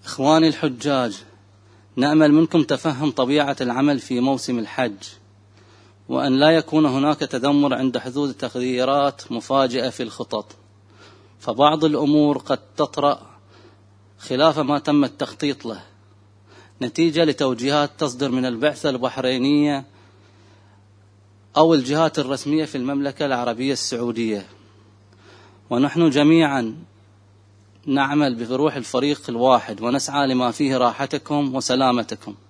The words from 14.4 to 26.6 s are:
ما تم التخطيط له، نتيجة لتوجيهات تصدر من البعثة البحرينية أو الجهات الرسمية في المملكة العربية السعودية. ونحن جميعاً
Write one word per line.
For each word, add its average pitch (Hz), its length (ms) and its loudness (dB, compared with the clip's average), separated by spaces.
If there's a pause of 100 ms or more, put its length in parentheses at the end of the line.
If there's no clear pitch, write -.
ما 143 200 0
تم 147 240 2
التخطيط 135 600 -6
له، 110 160 -8 (1000)
نتيجة 160 420 0
لتوجيهات 139 720 0
تصدر 131 340 -4
من 127 140 0
البعثة 143 440 -2
البحرينية 135 960 0 (1700)
أو 165 160 6
الجهات 147 460 0
الرسمية 143 460 -2
في 143 120 -10
المملكة 139 480 -4
العربية 123 480 -2
السعودية. 117 720 -4 (1200)
ونحن 147 400 2
جميعاً 143 680 2 (1080)